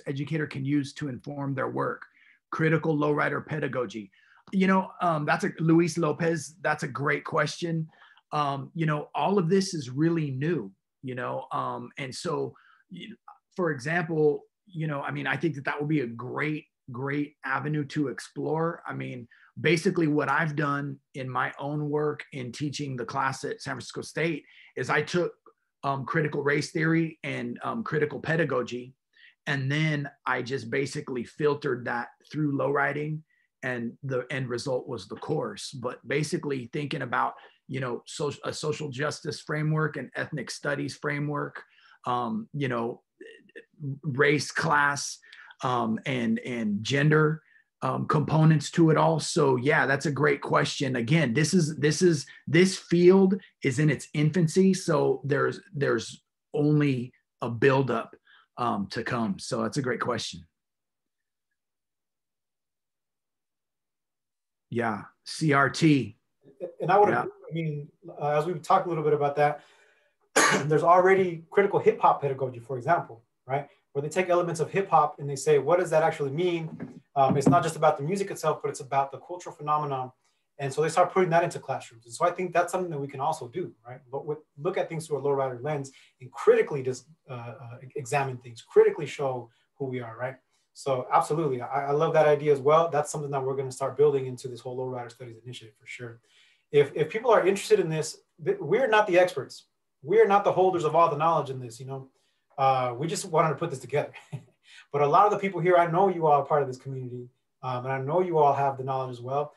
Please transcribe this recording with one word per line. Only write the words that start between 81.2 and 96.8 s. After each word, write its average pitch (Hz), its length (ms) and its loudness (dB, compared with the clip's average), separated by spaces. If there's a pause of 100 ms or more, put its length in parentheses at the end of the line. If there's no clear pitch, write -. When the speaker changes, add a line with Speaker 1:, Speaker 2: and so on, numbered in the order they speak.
Speaker 2:
that 170 120 4
into - 140 -4
classrooms. - 480 -10
And - 80 -20
so - 120 -2
I 180 60 2
think 175 220 -6
that's 175 180 2
something 180 200 -4
that 143 80 -6
we 139 80 -6
can 135 120 -10
also 139 280 -4
do, 143 260 -8 (140)
right? - 140 -16 (100)
But 151 140 -8
with, 151 140 -6 (220)
look 185 160 -2
at 143 120 -2
things 160 180 -8
through 147 100 -2
a 127 40 -6
lowrider 135 420 -2
lens 143 280 -6 (300)
and 123 100 -18
critically 208 520 2
just, 127 220 -6 (240)
uh, 135 40 -12
uh, 120 440 -14 (180)
examine 131 420 -4
things, 117 240 -18
critically 202 440 4
show - 440 -6 (280)
who 139 80 -6
we 127 160 -6
are, 113 160 -12
right? 123 180 -8 (380)
So - 380 -2
absolutely, 151 500 2
I, 139 260 -4
I 143 40 0
love 156 220 2
that 151 140 6
idea 147 240 4
as 135 80 2
well. 156 300 4
That's 147 200 -2
something 147 220 -8
that 131 100 -4
we're 131 140 -4
gonna 131 160 -6
start 131 260 -6
building 139 300 4
into 127 220 -10
this 120 100 -14
whole 127 180 -10
lowrider 127 340 -8
studies 117 320 -18
initiative 117 360 -18
for 117 80 -20
sure. 117 320 -14 (520)
If, 143 220 4